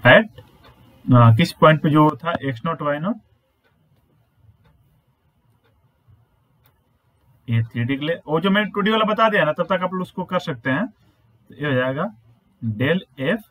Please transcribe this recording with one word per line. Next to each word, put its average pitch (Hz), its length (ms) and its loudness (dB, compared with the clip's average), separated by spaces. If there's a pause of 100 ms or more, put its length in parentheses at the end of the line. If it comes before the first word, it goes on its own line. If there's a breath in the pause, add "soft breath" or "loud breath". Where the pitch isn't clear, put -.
at, 214 360 4 (640)
अ, 120 320 6
किस - 160 2
point 156 300 4
पे 160 60 2
जो 151 200 4 (140)
था 165 100 -4 (100)
एक्स 139 220 -8
नॉट, 165 160 -6
वाई 147 180 -4
नॉट, 202 160 -4 (4000)
ये 117 160 0
थ्री 117 200 -6
डी 135 140 -2
के 139 80 -8
लिए, 170 220 -4
वो 156 120 -2
जो 190 100 -2
मैंने 202 220 0
टू 208 100 -4
डी 202 100 0
वाला 220 140 0
बता 220 240 0
दिया 190 160 0
ना, 151 80 -2
तब 170 120 -4
तक 185 180 -4
आप 180 100 -6
लोग 185 80 -6
उसको 185 220 -10
कर 180 160 -4
सकते 139 300 -8
हैं। 151 180 -2
तो - 680 -20
ये 147 120 -8
हो 139 60 -2
जाएगा 131 300 -2 (580)
del 123 380 -2 (300)
f 214 220 -4